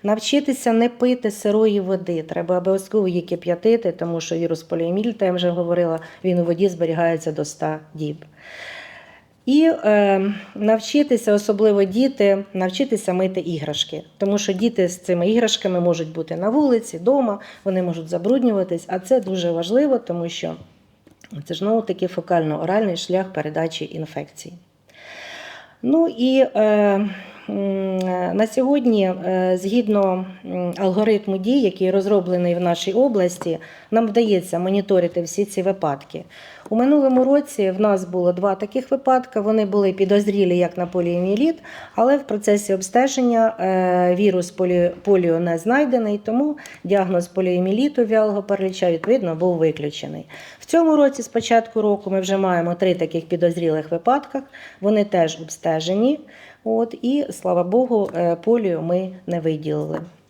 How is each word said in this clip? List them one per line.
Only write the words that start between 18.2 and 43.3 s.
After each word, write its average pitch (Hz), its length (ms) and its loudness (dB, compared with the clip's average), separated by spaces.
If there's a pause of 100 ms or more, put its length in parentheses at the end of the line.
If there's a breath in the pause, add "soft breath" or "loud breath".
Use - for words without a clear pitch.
а 185 120 -4
це 247 200 2
дуже 185 320 -4
важливо, 233 460 2
тому 175 320 -4
що 165 260 -8 (880)
це, - 80 -10
знову-таки, 196 540 -2
фекально-оральний 170 920 -2
шлях 185 360 -4
передачі 160 600 -6
інфекцій. 156 600 -12 (1300 loud breath)
Ну 320 260 2 (100)
і, 262 280 4 (100)
е, 208 540 2 (400 loud breath)
м, 196 480 -4 (360)
на 214 140 2
сьогодні, 240 560 2 (220)
е, 185 360 0
згідно, 196 640 0 (200)
м, 180 320 -6
алгоритму 196 600 0
дій, 240 240 2
який 185 300 0
розроблений 180 640 2
в 175 40 -4
нашій 175 340 -2
області, 180 640 0 (320 loud breath)
нам 226 160 2
вдається 202 520 0
моніторити 185 640 0
всі 196 240 -4
ці 196 160 -6
випадки. 170 600 -4 (460 loud breath)
У 214 60 -2
минулому 262 480 4
році 269 480 2
в 190 100 -2
нас 196 240 2
було 180 280 0
два 190 220 0
таких 214 360 -6
випадки. 254 480 0
Вони 214 260 2
були 196 280 2
підозрілі 196 640 2
як 175 200 0
на 180 80 -2
поліомієліт, 180 720 0 (400 loud breath)
але 254 220 4
в 269 60 -2
процесі 208 500 0
обстеження, 226 840 2